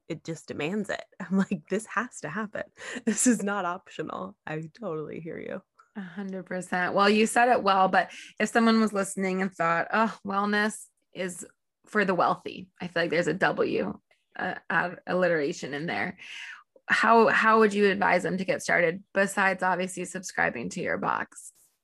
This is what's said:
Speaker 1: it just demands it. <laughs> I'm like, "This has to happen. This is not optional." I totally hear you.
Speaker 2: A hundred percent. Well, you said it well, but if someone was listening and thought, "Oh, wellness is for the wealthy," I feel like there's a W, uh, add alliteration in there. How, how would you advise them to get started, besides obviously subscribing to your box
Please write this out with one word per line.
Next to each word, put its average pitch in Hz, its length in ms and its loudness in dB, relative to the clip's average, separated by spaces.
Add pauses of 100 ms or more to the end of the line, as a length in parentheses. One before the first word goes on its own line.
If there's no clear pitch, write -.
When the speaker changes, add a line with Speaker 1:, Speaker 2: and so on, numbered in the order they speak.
Speaker 1:
it 165 160 -10
just 160 240 -10
demands 185 420 -4
it. - 220 -6
<laughs> - 80 -20
I'm 185 180 -2
like, 185 320 -2
"This 202 180 -2
has - 340 -6
to - 80 -8
happen. 208 340 -8 (420)
This 214 220 2
is 214 160 2
not 202 220 -4
optional." 185 720 -8 (100)
I 160 220 -8 (100)
totally 160 400 -8
hear 165 200 -12
you. - 220 -10 (360)
Speaker 2:
A 202 40 -12
hundred 190 440 -10
percent. 185 480 -4
Well, 202 160 6
you 214 180 6
said 240 220 4
it 233 120 4
well, 190 280 6
but 185 200 2 (300)
if 214 100 0
someone 226 300 4
was 214 140 2
listening 190 480 -2
and 190 120 -4
thought, 170 400 0
"Oh, 214 320 0
wellness 208 600 0 (280)
is 180 320 -8 (420)
for 208 180 0
the 185 100 0
wealthy," 170 540 -2 (120)
I 180 60 -8
feel 170 160 -2
like 170 80 -2
there's 160 160 2
a 151 60 0
W, 156 680 0 (400)
uh, 190 160 -4 (140)
add 175 380 -2
alliteration 170 680 0
in 147 140 -6
there. 101 300 -4 (680)
How, 226 420 6
how 220 300 4
would 214 140 6
you 202 160 4
advise 180 340 2
them 165 140 -2
to 185 80 -4
get 180 160 -2
started, 170 420 0 (100)
besides 196 500 0
obviously 185 420 -2
subscribing - 640 -4
to 180 120 -8
your 101 180 -4
box - 520 -6 (320)